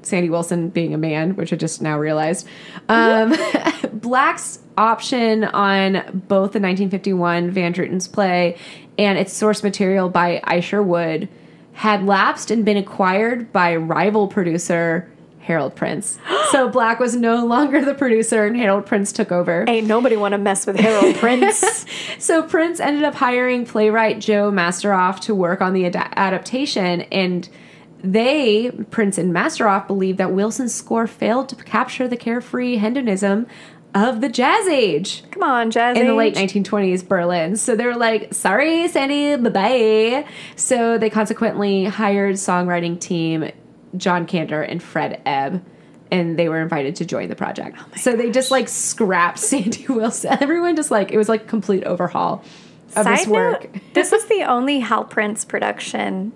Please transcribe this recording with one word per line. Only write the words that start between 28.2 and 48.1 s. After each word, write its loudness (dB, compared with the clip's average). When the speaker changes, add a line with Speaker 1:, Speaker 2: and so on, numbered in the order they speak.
Speaker 1:
Prince 0
and 0
Masteroff, 0
believed -2
that 0
Wilson's -2
score -2
failed -2
to -14
capture -4
the -4
carefree -4
hedonism 0
of 2
the 0
jazz 2
age 0
Speaker 2:
Come -4
on, 0
jazz 2
Speaker 1:
in 4
the 2
late 4
Speaker 2:
age. -4
Speaker 1:
nineteen 0
twenties 0
Berlin. 0
So 0
they -2
were 0
like, 0
"Sorry, 2
Sandy, 0
bye-bye." 2
So 0
they 0
consequently 0
hired 0
songwriting -2
team -2
John 0
Kander -4
and -8
Fred -6
Ebb, -2
and 0
they 2
were -2
invited -4
to -6
join -6
the -8
project. -4
Speaker 2:
Oh -20
my -14
Speaker 1:
So 0